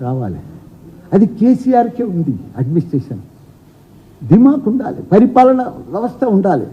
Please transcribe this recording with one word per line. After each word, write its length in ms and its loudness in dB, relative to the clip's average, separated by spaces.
రావాలి, 340 -6
అది 120 4
కేసీఆర్కే 680 0
ఉంది. 200 -4
అడ్మినిస్ట్రేషన్ 640 -4
దిమాక్ 400 4
ఉండాలి, 300 -6
పరిపాలన 500 4
వ్యవస్థ 320 -6
ఉండాలి 380 0